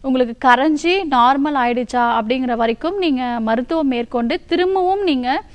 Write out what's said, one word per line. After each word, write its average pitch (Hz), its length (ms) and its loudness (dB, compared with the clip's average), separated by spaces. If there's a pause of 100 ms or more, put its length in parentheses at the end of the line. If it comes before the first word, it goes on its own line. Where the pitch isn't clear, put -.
உங்களுக்கு 254 460 0
கரைஞ்சி 311 640 2
நார்மல் 277 460 2
ஆயிடுச்சா 240 640 0
அப்படிங்கிற 247 360 -2
வரைக்கும் 233 420 -2
நீங்க 254 420 -2
மருத்துவம் 247 460 -2
மேற்கொண்டு 240 580 -2
திரும்பவும் 370 580 0
நீங்க 277 400 -2 (120)